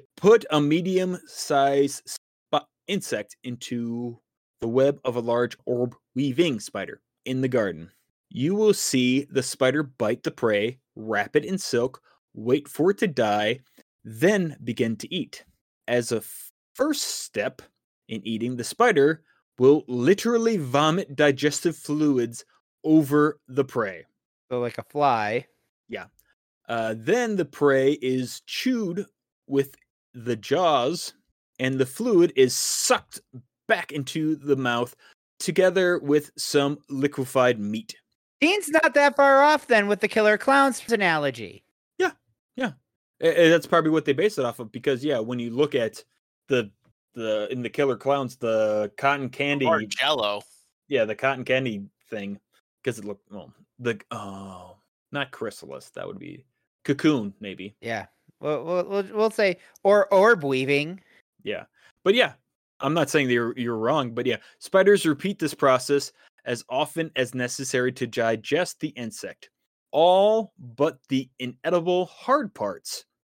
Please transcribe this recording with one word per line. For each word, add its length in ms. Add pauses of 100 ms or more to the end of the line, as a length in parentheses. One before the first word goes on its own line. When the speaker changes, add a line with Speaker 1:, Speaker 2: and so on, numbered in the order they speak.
(160)
Speaker 1:
put 340
a 100
medium-sized 1500
sp-, 560 (220)
insect 580
into 760 (420)
the 80
web 360
of 120
a 40
large 360 (100)
orb-weaving 920
spider 420 (240)
in 160
the 60
garden. 420 (400)
You 240
will 200
see 560
the 120
spider 400
bite 400
the 80
prey, 500 (160)
wrap 380
it 120
in 100
silk, 460 (320)
wait 340
for 220
it 80
to 100
die, 520 (440)
then 580
begin 340
to 180
eat. 320 (400)
As 260
a 60
f-, 320 (240)
first 280
step 600 (460)
in 180
eating, 300
the 80
spider 600 (340)
will 300
literally 680
vomit 580
digestive 580
fluids 680 (400)
over 640
the 160
prey. 400 (460)
Speaker 2:
So 100
like 160
a 80
fly. 640 (420)
Speaker 1:
Yeah. 200 (600)
Uh, 300
then 360
the 120
prey 460 (100)
is 400
chewed 640 (400)
with 280 (380)
the 240
jaws, 800 (440)
and 200
the 80
fluid 500
is 180
sucked 640 (480)
back 220
into 460
the 200
mouth 380 (440)
together 600
with 380
some 420 (120)
liquefied 680
meat. 380 (440)
Speaker 2:
Dean's 280
not 260
that 220
far 260
off 240
then 220
with 100
the 80
Killer 320
Clowns 420 (120)
analogy. 720 (340)
Speaker 1:
Yeah, 140 (420)
yeah. 180 (480)
A-, 260
a-, 40
that's 160
probably 240
what 140
they 80
base 260
it 60
off 160
of, 100
because, 340
yeah, 140
when 220
you 100
look 240
at 300 (420)
the, 240 (440)
the, 360
in 120
the 60
Killer 280
Clowns, 400
the 600
cotton 320
candy 380
Speaker 3:
Or 160
Jell-O. 600 (440)
Speaker 1:
Yeah, 180
the 120
cotton 280
candy 400 (240)
thing, 300 (460)
'cause 160
it 40
looked, 280
well, 200 (280)
the, 200 (120)
oh, 640 (340)
not 220
chrysalis, 580
that 160
would 140
be 240 (400)
cocoon, 560
maybe. 400
Speaker 2:
Yeah. 260 (320)
We'll, 260
we'll, 240
we'll, 260
we'll 160
say, 280 (240)
or 320
orb 300
weaving. 560 (420)
Speaker 1:
Yeah. 220 (400)
But 100
yeah, 200 (440)
I'm 160
not 160
saying 160
that 80
you're, 240
you're 180
wrong, 380
but 120
yeah, 100 (240)
spiders 440
repeat 360
this 140
process 580 (360)
as 220
often 460
as 200
necessary 560
to 160
digest 720
the 100
insect, 600 (420)
all 640
but 400 (120)
the 280
inedible 680
hard 500
parts. 500 (320)